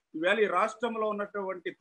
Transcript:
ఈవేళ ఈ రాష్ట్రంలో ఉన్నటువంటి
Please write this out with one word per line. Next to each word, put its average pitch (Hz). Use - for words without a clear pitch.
ఈవేళ 175
ఈ -
రాష్ట్రంలో 220
ఉన్నటువంటి 190